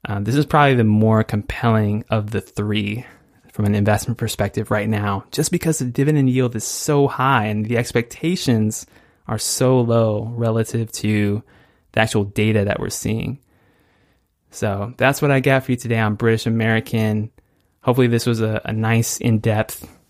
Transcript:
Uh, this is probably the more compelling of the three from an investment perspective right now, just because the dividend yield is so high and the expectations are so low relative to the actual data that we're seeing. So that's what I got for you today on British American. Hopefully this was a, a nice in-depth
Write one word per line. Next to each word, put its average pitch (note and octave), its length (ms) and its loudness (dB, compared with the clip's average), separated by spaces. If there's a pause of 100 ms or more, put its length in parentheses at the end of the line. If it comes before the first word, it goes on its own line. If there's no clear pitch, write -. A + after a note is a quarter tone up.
Uh, G#2 140 -6
this G#2+ 160 -2
is D3 100 2
probably C#3+ 300 4
the A#2+ 80 4
more A2 400 4
compelling G#2+ 840 -2
of G#2 220 -2
the G2+ 100 -4
three G#2 640 -4 (480)
from G#2+ 100 -4
an G#2 100 2
investment G#2 440 0
perspective G#2+ 520 -4
right G#2 200 0
now, G2+ 420 -2
just - 180 -4
because D#3+ 300 0
the C3 60 -4
dividend C#3 440 2
yield B2+ 280 0
is - 80 -8
so C#3+ 420 0
high B2+ 380 0
and G#2+ 200 -2
the A2+ 120 -2
expectations A#2+ 1080 -2 (420)
are A2+ 100 -4
so B2+ 420 2
low A2+ 460 0 (100)
relative A2+ 560 -2
to G#2 500 0 (520)
the A2 80 0
actual G#2+ 240 0
data G#2+ 400 0
that - 160 -2
we're - 80 -6
seeing. A2+ 500 -6 (1080)
So G2+ 480 -4
that's C3+ 240 2
what C#3+ 100 2
I C3+ 80 4
got C3 240 2
for - 80 -4
you A#2+ 60 0
today A2+ 220 -2
on G#2+ 160 0
British A2+ 300 0
American. A2 840 0 (500)
Hopefully B2 260 2
this A#2 180 0
was A#2 140 0
a, A2 260 -2
a - 60 -6
nice A2+ 460 0
in-depth A2 720 0 (200)